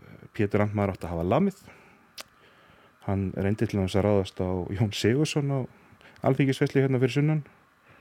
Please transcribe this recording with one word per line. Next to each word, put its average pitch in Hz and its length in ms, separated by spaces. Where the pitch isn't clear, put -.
Pétur 104 260
Amtmaður 104 320
átti 90 140
að 87 80
hafa 82 100
lamið. 165 340
Hann 98 300
reyndi 101 320
til 104 140
dæmis 92 160
að 95 100
ráðast 101 360
á 92 80
Jón 104 180
Sigurðsson 139 560
á 139 100
alþingisveislu 135 640
hérna 131 180
fyrir 127 140
sunnan 151 260